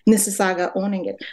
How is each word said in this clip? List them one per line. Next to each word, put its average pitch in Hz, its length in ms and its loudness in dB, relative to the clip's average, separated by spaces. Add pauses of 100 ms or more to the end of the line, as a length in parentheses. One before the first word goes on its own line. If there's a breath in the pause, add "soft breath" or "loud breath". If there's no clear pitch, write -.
Mississauga 190 680 2
owning 190 300 -2
it. - 120 -6 (160 loud breath)